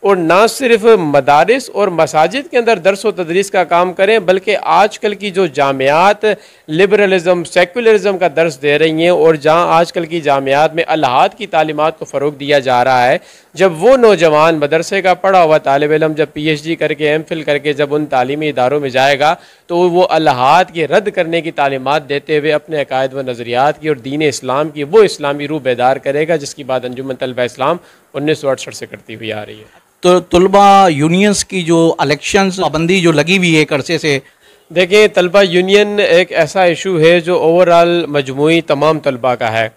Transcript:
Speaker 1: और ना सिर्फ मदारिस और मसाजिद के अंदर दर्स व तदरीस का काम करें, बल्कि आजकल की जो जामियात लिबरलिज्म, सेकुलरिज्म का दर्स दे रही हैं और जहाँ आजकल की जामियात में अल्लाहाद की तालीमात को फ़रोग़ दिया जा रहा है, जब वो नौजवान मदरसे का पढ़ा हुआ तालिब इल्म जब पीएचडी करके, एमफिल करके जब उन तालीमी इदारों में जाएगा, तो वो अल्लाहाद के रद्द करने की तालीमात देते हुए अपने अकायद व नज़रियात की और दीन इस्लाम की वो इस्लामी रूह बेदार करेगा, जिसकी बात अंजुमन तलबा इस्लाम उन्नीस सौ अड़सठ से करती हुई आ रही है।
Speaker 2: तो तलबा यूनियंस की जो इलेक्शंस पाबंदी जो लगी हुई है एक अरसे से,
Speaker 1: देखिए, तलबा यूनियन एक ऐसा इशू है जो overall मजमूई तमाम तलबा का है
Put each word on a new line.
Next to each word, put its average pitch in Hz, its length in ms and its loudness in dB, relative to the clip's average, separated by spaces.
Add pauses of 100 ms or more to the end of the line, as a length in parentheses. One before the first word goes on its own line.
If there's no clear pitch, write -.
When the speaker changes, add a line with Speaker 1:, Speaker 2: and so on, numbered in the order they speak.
Speaker 1:
और 196 120 2
ना 175 300 2
सिर्फ 226 380 0 (140)
मदारिस 151 720 2
और 202 200 -2
मसाजिद 165 580 -2
के 254 100 -2
अंदर 226 200 0
दर्स 190 280 -2
व 214 40 0
तदरीस 180 400 -4
का 185 140 0
काम 175 280 0
करें, 196 340 0
बल्कि 190 280 0
आजकल 202 600 0
की 196 160 -8
जो 185 180 -2
जामियात 143 760 0 (460)
लिबरलिज्म, 185 760 2
सेकुलरिज्म 202 720 0
का 175 120 0
दर्स 160 260 -2
दे 143 240 0
रही 160 240 0
हैं 175 80 2
और 160 260 4
जहाँ 160 420 2
आजकल 170 260 -2
की 165 160 -6
जामियात 143 540 0
में 156 100 -2
अल्लाहाद 151 500 0
की 208 120 -14
तालीमात 156 520 -2
को 165 60 -12
फ़रोग़ 147 300 -4
दिया 143 260 0
जा 123 220 0
रहा 127 220 2
है, 143 160 0 (360)
जब 170 220 0
वो 233 180 4
नौजवान 165 580 4
मदरसे 160 480 -2
का 180 120 2
पढ़ा 190 280 2
हुआ 156 160 4
तालिब 143 340 0
इल्म 156 220 0
जब 151 180 -2
पीएचडी 156 440 -4
करके, 151 280 -4
एमफिल 156 380 -2
करके 147 300 -2
जब 139 200 -2
उन 151 140 -2
तालीमी 143 420 -2
इदारों 131 320 0
में 139 100 -6
जाएगा, 139 460 0 (320)
तो 175 200 0
वो 175 140 2
अल्लाहाद 156 680 2
के 165 160 -4
रद्द 190 240 -2
करने 170 320 -2
की 160 80 -8
तालीमात 139 520 -2
देते 143 340 -4
हुए 151 140 -2
अपने 151 300 -4
अकायद 135 320 -4
व 131 180 -8
नज़रियात 123 520 -2
की 156 60 -6
और 147 100 -2
दीन 135 240 -6
इस्लाम 139 480 -2
की 147 140 -8
वो 185 180 2
इस्लामी 147 440 -4
रूह 151 140 -6
बेदार 127 380 0
करेगा, 147 380 -2
जिसकी 143 280 -10
बात 127 200 -4
अंजुमन 127 300 -10
तलबा 127 300 -6
इस्लाम 135 340 -4 (360)
उन्नीस 147 260 -4
सौ 143 80 -4
अड़सठ 131 240 -6
से 117 140 -16
करती 107 280 -18
हुई 110 160 -12
आ 107 120 -8
रही 107 140 -18
है। - 300 -20 (160)
Speaker 2:
तो 180 180 4
तलबा 196 680 4
यूनियंस 175 540 0
की 185 200 -6
जो 165 400 2
इलेक्शंस 180 560 -2
पाबंदी 165 420 -2
जो 165 120 2
लगी 160 240 0
हुई 180 180 0
है 156 80 4
एक 147 100 -2
अरसे 151 260 -4
से, 143 220 -4 (500)
Speaker 1:
देखिए, 185 380 2
तलबा 185 340 2
यूनियन 196 580 0
एक 180 320 2
ऐसा 165 320 0
इशू 175 340 -2
है 170 220 4
जो 170 180 -2
overall 170 720 2
मजमूई 143 520 0
तमाम 156 380 0
तलबा 127 360 -2
का 117 140 -4
है 110 280 -2